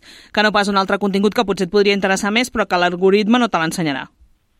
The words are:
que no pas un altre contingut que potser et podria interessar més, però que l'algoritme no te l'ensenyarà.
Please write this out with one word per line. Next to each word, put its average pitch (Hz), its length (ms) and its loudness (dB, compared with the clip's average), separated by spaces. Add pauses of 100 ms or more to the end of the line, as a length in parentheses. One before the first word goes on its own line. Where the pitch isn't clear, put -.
(340)
que 208 80 0
no 208 140 2
pas 202 160 0
un 101 80 2
altre 196 240 0
contingut 185 340 0
que 240 80 2
potser 190 220 -2
et - 60 -12
podria 202 240 2
interessar 190 360 -2
més, 240 160 0
però 214 160 -2
que 180 160 -2
l'algoritme 190 600 2
no 226 80 -2
te 170 100 -2
l'ensenyarà. 160 460 -4 (520)